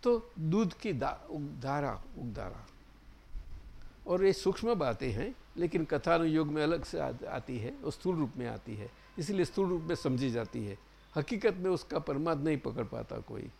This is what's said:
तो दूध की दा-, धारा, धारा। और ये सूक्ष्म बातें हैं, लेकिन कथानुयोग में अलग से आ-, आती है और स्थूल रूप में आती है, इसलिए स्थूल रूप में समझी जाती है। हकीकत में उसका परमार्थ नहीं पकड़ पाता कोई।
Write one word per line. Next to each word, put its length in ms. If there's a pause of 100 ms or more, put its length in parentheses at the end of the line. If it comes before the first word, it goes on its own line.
तो 360
दूध 360
की 180
दा-, 440
धारा, 640 (160)
धारा। 480 (1400)
और 180
ये 80
सूक्ष्म 420
बातें 360
हैं, 260 (200)
लेकिन 280
कथानुयोग 640
में 140
अलग 220
से 160
आ-, 120 (160)
आती 300
है 160 (100)
और 80
स्थूल 240
रूप 200
में 100
आती 280
है, 160 (280)
इसलिए 260
स्थूल 240
रूप 140
में 120
समझी 360
जाती 340
है। 140 (380)
हकीकत 380
में 160
उसका 280
परमार्थ 400
नहीं 200
पकड़ 260
पाता 340
कोई। 420